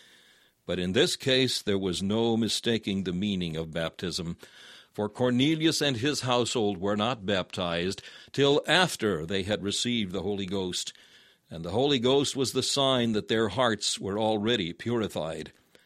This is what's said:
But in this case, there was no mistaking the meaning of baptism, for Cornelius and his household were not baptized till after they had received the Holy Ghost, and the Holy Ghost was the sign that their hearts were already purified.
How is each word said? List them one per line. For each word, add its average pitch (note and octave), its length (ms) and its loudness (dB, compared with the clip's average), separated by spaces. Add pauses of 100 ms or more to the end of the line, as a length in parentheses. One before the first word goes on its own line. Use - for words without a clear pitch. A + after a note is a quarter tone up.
(640)
But F2 140 -2
in F2+ 140 -2
this D#3+ 220 4
case, C3 460 2
there G2+ 160 0
was F#2 240 -2
no A2+ 340 2
mistaking G#2+ 680 -2
the F2+ 100 -2
meaning F2+ 420 -2
of D#2+ 160 -6
baptism, E2 680 -6 (540)
for G#2 160 -4
Cornelius C#3+ 760 2
and C#3 160 0
his C3+ 240 -2
household A#2+ 580 0
were G2+ 180 0
not G#2+ 300 -2
baptized F2+ 760 -2 (300)
till C#3 360 4
after A2 560 2
they G2 200 -2
had F#2+ 180 -2
received G2+ 520 -2
the F#2+ 100 -4
Holy G2 240 -4
Ghost, F#2 460 -4 (580)
and E2 120 -10
the F2 60 -6
Holy C3+ 300 2
Ghost B2+ 360 4
was C3 180 -2
the B2+ 100 0
sign C3 480 2
that G#2 160 -2
their A2+ 220 2
hearts A2 500 0
were G2+ 180 -4
already A2 560 0
purified. F2 800 -4 (340)